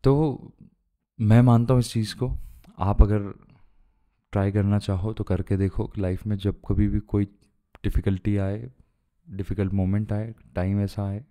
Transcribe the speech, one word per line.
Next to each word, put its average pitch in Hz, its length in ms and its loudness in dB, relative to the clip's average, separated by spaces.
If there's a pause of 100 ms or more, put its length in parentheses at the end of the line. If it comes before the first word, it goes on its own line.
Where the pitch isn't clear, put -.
तो 139 360 2 (800)
मैं 113 220 8
मानता 120 320 4
हूँ 123 60 4
इस - 120 -4
चीज़ 110 240 -4
को, - 220 -4 (400)
आप 104 240 2
अगर 101 320 2 (960)
ट्राई 98 200 0
करना 104 260 2
चाहो 101 340 -2
तो 104 120 -6
करके 92 320 0
देखो 98 300 -2
कि - 140 -10
लाइफ 92 260 -4
में 104 100 -2
जब 98 320 -4
कभी 101 200 2
भी 104 120 0
कोई 101 240 -2 (600)
डिफ़िकल्टी 101 520 -2
आए, 101 340 -4 (600)
डिफ़िकल्ट 95 420 -4
मोमेंट 98 400 0
आए, 110 220 -6 (200)
टाइम 98 260 0
ऐसा 101 280 -4
आए 101 220 -8